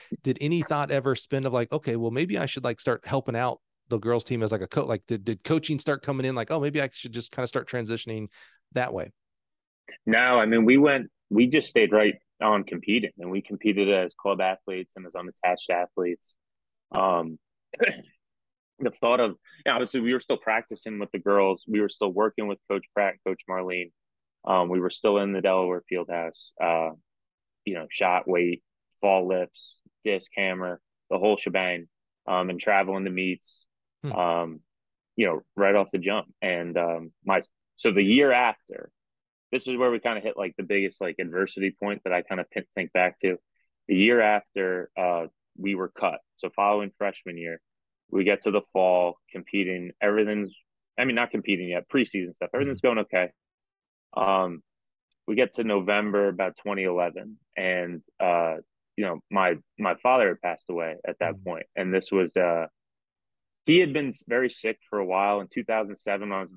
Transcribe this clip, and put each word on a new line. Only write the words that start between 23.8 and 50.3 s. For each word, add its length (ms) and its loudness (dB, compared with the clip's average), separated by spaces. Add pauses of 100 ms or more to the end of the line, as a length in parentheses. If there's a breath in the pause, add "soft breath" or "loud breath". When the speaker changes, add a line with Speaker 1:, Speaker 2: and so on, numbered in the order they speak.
Speaker 2:
Um, 240 4
we 100 0
were 120 0
still 280 2
in 140 -2
the 80 -2
Delaware 500 2
Fieldhouse, 600 -6 (100)
uh, 280 0 (720)
you 100 -4
know, 160 -8
shot, 380 0
weight, 340 2 (380)
fall 260 4
lifts, 540 -4 (240)
disc, 320 -2
hammer, 440 -4 (300)
the 80 0
whole 200 4
shebang, 500 -2 (380)
um, 240 0
and 100 -6
traveling 460 2
to 40 -4
meets, 560 -6 (360)
Speaker 1:
Hmm. 100 -6
Speaker 2:
um, 480 0 (560)
you 100 4
know, 140 0 (160)
right 180 4
off 160 2
the 80 -2
jump. 300 -4 (120)
And, 360 -4
um, 360 -2 (120)
my, 160 2 (360)
so 140 0
the 120 4
year 280 6
after, 600 0 (600)
this 160 -4
is 100 -4
where 140 2
we 80 0
kinda 220 -2
hit, 160 -4
like, 200 -4
the 60 -6
biggest, 380 -2
like, 180 -6
adversity 540 -2
point 320 -6
that 80 -2
I 100 2
kinda 220 -6 (100)
pi-, 100 -6 (100)
think 180 -6
back 280 2
to. 180 0 (500)
The 80 2
year 240 6
after, 760 0
uh, 320 0 (280)
we 180 -4
were 140 -4
cut. 320 -4 (160)
So 140 -8
following 480 0
freshman 400 -6
year, 220 -10 (500)
we 140 2
get 180 2
to 80 0
the 100 2
fall, 580 2 (120)
competing, 720 -6
everything's, 540 0 (440)